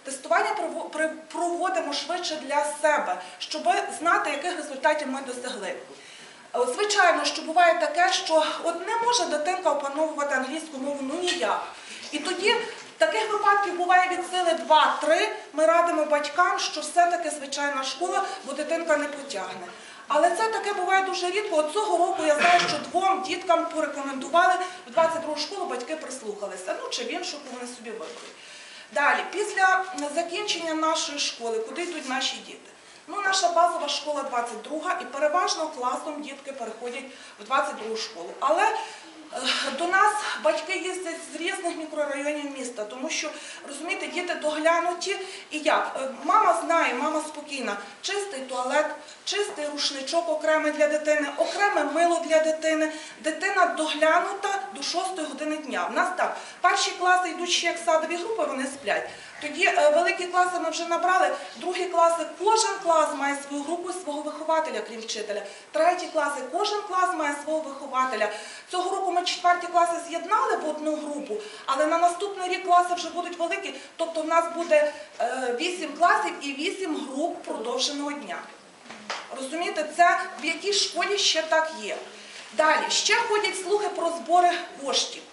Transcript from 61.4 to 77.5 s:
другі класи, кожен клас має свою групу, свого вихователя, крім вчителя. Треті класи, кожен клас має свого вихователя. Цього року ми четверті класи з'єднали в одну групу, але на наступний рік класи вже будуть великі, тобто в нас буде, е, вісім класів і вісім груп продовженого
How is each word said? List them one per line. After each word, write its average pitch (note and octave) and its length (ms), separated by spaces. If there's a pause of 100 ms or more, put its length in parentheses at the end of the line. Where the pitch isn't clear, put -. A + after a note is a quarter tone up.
другі F4+ 300
класи, E4+ 400 (180)
кожен A4 280 (120)
клас D#4 320
має C#4+ 220 (100)
свою C#4+ 160
групу, F4 300
свого D4 280
вихователя, D4+ 640
крім A3+ 140
вчителя. G#3 400 (300)
Треті E4+ 360
класи, C4 340 (100)
кожен G4+ 300
клас F#4 340
має D4 280
свого D#4 160
вихователя. C4 720 (420)
Цього F#4 240
року F#4+ 160
ми F4+ 120
четверті F4 440
класи F4 260 (140)
з'єднали F4+ 480
в D#4 140
одну D4+ 260
групу, D4 420 (280)
але C4+ 200
на E4 120
наступний F4+ 520
рік F#4 160
класи F4 280
вже E4 160
будуть F4 300
великі, E4+ 360 (200)
тобто E4 260
в D#4 40
нас E4 200 (100)
буде, D4+ 380 (260)
е, B3 400
вісім D#4+ 380
класів F4 440
і C#4+ 120
вісім E4+ 420
груп C#4+ 480
продовженого C#4+ 680